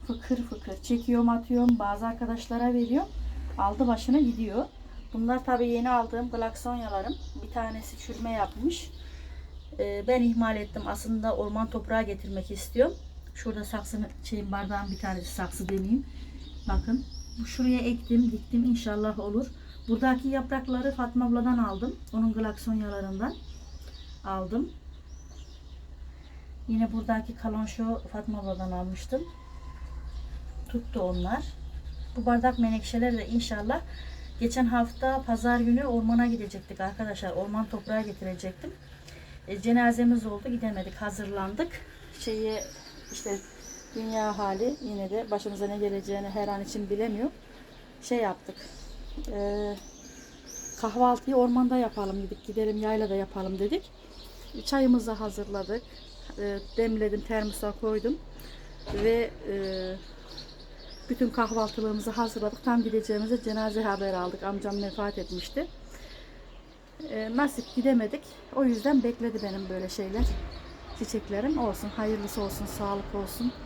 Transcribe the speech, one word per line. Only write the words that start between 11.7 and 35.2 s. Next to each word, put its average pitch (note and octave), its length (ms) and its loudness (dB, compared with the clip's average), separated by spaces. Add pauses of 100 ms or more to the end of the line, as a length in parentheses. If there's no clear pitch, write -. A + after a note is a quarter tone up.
toprağı A3+ 320 0
getirmek G3 480 -4
istiyorum. A#3+ 440 4 (400)
Şurada G#3+ 300 -6
saksının, G#3+ 420 -4 (180)
şeyin, G3+ 280 -4
bardağın G3 380 -2
bir F#3+ 80 -4
tanesi F#3 360 -4
saksı F3+ 340 -4
deneyeyim. G3 380 2 (600)
Bakın. A3+ 360 2 (360)
Bu A#3 60 -2
şuraya B3+ 320 4
ektim, A#3+ 540 4
diktim. - 320 2
İnşallah G#3+ 540 2
olur. G#3 280 2 (420)
Buradaki B3+ 400 4
yaprakları C4 640 2
Fatma B3 340 2
abladan A#3+ 320 6
aldım. G#3 380 0 (160)
Onun A3 200 4
glaksonyalarından G#3+ 1000 0 (920)
aldım. G3 480 -2 (2000)
Yine A3+ 240 4
buradaki A3+ 440 0
kalonşo A3 640 -2
Fatma G#3 420 -6
abladan F#3 320 -4
almıştım. F#3 500 -2 (1500)
Tuttu A#3 280 -2
onlar. F#3 420 2 (720)
Bu A3+ 100 0
bardak A#3+ 320 6
menekşeleri A3+ 600 4
de G#3 100 -4
inşallah, A3+ 520 2 (600)
geçen A#3+ 260 4
hafta B3 560 2